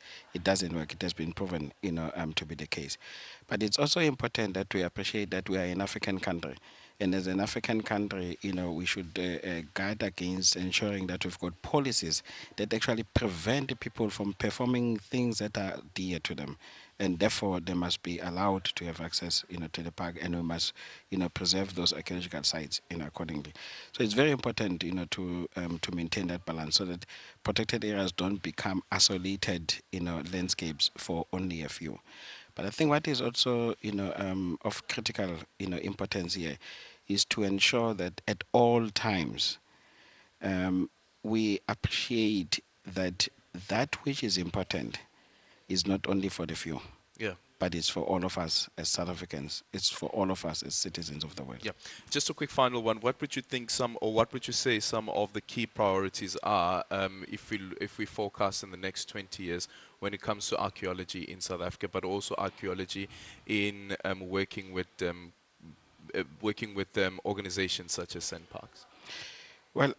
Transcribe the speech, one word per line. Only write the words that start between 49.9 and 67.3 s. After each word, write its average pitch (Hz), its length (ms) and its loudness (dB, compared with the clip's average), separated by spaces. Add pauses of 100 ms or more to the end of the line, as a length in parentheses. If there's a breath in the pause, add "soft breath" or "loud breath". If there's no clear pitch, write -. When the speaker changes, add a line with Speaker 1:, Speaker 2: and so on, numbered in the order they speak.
Speaker 1:
for - 200 -4
all 95 200 2
of 95 140 -2
us 80 180 -4
as 73 120 -4
citizens 80 500 -4
of 76 100 -10
the - 80 -8
world. 64 200 -10
Speaker 2:
Yeah. 104 100 -4 (360 loud breath)
Just 143 220 0
a 156 40 -4
quick 147 160 -4
final 123 320 4
one. 110 180 4
What 123 200 2
would 147 140 -4
you 131 80 -2
think 120 280 -4
some, 117 300 0
or 110 120 4
what 110 200 6
would 131 140 -6
you 123 60 -4
say 117 260 4
some 110 300 -2
of 101 240 2
the 104 80 -4
key - 260 -2
priorities 95 760 2
are, 92 460 4
um, 95 380 0
if - 220 -8
we, 104 100 -2 (200)
if - 180 -4
we 107 80 -2
forecast 101 560 0
in 98 80 -10
the 90 60 -12
next 95 320 -4
twenty 98 340 -8
years 87 240 -2 (320 loud breath)
when 101 160 -2
it 98 60 -6
comes 104 300 -2
to - 100 0
archaeology 92 600 -4
in 92 180 -8
South 87 220 -4
Africa, 92 260 -4
but 92 160 -4
also 98 340 -2
archaeology 95 680 -4 (380 loud breath)
in, 101 580 2
um, 92 240 -2
working 95 440 -2
with, 92 140 -2 (160)
um, 87 300 -4 (800)
uh, 95 80 0 (200)
working 104 320 -2
with, 98 240 -2
um, 92 260 2
organizations 95 680 -2